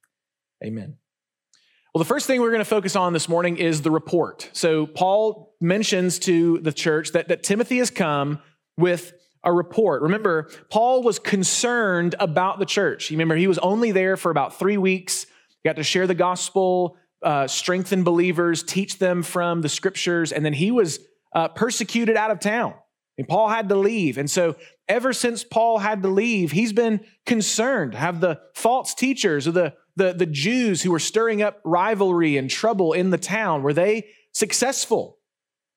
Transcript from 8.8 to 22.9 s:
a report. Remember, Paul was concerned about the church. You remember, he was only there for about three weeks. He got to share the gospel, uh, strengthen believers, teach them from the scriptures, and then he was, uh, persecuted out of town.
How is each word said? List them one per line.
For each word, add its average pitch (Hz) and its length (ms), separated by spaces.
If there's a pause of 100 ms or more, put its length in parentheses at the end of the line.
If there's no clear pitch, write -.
a 175 100
report. 175 500
Remember, 175 480 (200)
Paul 247 320
was 233 160
concerned 190 1040
about 185 380
the 196 80
church. - 440
You 156 60
remember, 160 200
he 180 100
was 185 120
only 220 320
there 185 260
for 175 140
about 151 280
three 202 180
weeks. 185 480
He - 440
got 156 80
to 156 60
share 185 240
the 185 80
gospel, 180 840 (260)
uh, 143 240
strengthen 185 580
believers, 170 580
teach - 360
them 180 240
from 170 400
the 147 60
scriptures, 175 640
and 151 120
then 151 80
he 165 180
was, 208 300 (320)
uh, 165 160
persecuted 226 680
out 214 140
of 196 80
town. 208 360 (440)